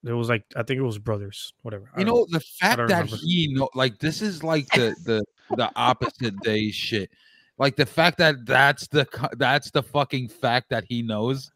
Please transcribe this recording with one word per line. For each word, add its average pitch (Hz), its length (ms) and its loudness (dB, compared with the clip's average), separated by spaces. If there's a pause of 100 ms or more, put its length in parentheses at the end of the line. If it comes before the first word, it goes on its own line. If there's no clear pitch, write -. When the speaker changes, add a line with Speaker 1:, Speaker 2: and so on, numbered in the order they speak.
Speaker 1:
there 120 140 -4
was, 117 140 -2
like, 113 160 0 (100)
I 117 80 -4
think 131 160 -4
it 135 40 -2
was 113 140 -4
brothers, 104 640 -8
whatever. 107 340 -14
I - 40 -6
Speaker 2:
You 196 60 2
Speaker 1:
don't 233 100 2
Speaker 2:
know, 233 160 4
the 170 60 -2
Speaker 1:
I - 280 -8
Speaker 2:
fact 220 120 4
Speaker 1:
don't 117 100 0
Speaker 2:
that 180 160 4
Speaker 1:
remember. 107 140 -6
Speaker 2:
he 160 360 0
know, 135 220 0
like, 127 240 0
this 156 240 -2
is, 175 200 -4
like, 160 260 0
the, 120 260 2 (100)
the, 110 180 0 (340)
the 113 180 0
opposite 120 640 0
day 107 320 0
shit. 101 400 -6 (480)
Like, 139 160 2
the - 100 2
fact 165 340 2
that 147 280 4
that's 135 400 4
the 143 180 2
co-, - 320 -6
that's 135 320 0
the 139 140 0
fucking 135 460 -2
fact 123 400 -2
that 113 180 -2
he 120 160 -4
knows 117 520 -4